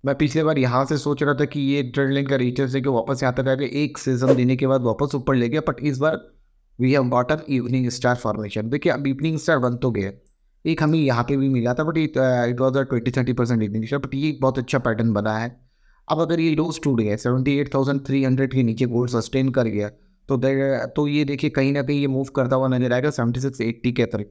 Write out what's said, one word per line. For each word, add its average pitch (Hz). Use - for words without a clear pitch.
मैं 135
पिछले 151
बार 151
यहाँ 127
से 147
सोच 147
रहा 143
था 143
कि 147
ये 139
ट्रेंड 135
लाइन 139
का 139
रेजिस्टेंस 123
है 139
कि 135
वापस 131
यहाँ 127
तक 131
आके 135
एक -
सीजन 131
देने 127
के 135
बाद 131
वापस 120
ऊपर 135
ले 120
गया, 151
but 151
इस 135
बार 156
we 127
have 127
got 123
an 151
evening 123
star 123
formation। 107
देखिए, 151
अब 139
इवनिंग 143
स्टार 156
बन 123
तो 127
गया, 98
एक 156
हमें 156
यहाँ 123
पे 139
भी 135
मिला 123
था, 156
but 165
it, 151
uh, 127
it 127
was 131
a 131
twenty 123
thirty 123
percent 113
evening 110
star, 139
but 127
ये 147
बहुत 131
अच्छा 127
पैटर्न 113
बना 107
है। 120
अब 156
अगर 165
ये 160
लोज 156
टूट 131
गए 104
सेवेंटी 127
एट 135
थाउजेंड 135
थ्री 135
हंड्रेड 127
के 135
नीचे 117
गोल्ड 120
सस्टेन 131
कर 123
गया 104
तो 135
दे-, 135
तो 147
ये 147
देखिए 143
कहीं 135
ना 143
कहीं 143
ये 143
मूव 135
करता 131
हुआ 131
नजर 127
आएगा 135
सेवेंटी 123
सिक्स 131
एटी 117
के 123
तरफ। 104